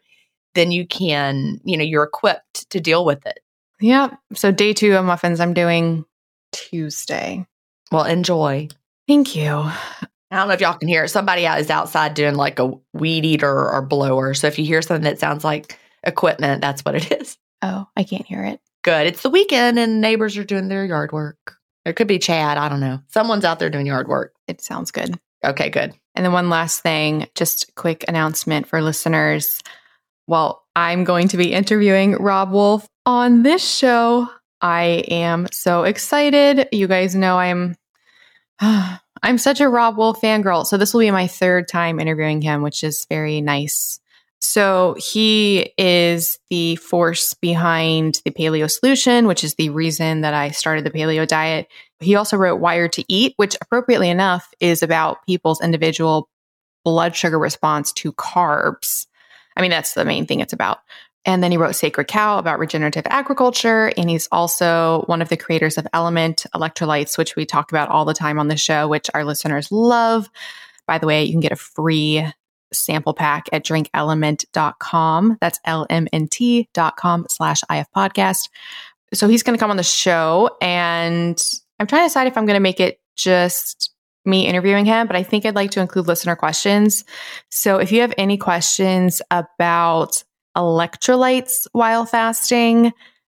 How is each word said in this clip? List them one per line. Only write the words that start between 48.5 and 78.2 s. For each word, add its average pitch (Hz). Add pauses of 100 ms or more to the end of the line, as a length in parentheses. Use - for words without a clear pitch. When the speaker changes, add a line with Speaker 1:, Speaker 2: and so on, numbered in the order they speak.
Speaker 2:
Solution, 247
which 185
is 151
the 156
reason 160
that 151
I 147
started 156
the 151
paleo 156
diet. 160 (320)
He 185
also 214
wrote 185
Wired 170
to -
Eat, 226
which 202
appropriately 233
enough 180
is 170
about 160
people's 165
individual 160 (560)
blood 170
sugar 160
response 151
to -
carbs. - (500)
I 180
mean, 180
that's -
the -
main 156
thing -
it's -
about. - (460)
And 185
then 175
he 175
wrote 160
Sacred -
Cow 214
about 170
regenerative 156
agriculture. 247
And 170
he's 165
also 165
one 170
of 165
the 165
creators 160
of 160
Element 165
Electrolytes, 156
which 160
we 156
talk 147
about 151
all 151
the 156
time 151
on 147
the 151
show, 151
which 151
our 151
listeners 147
love. 226 (560)
By 160
the 160
way, 151
you -
can 165
get 151
a -
free 156 (480)
sample 156
pack 151
at 156
drink 160
element 151
dot 160
com. 165
That's 170
L 160
M 165
N 156
T 240
dot 160
com 175
slash 160
I 156
F 147
podcast. 190 (640)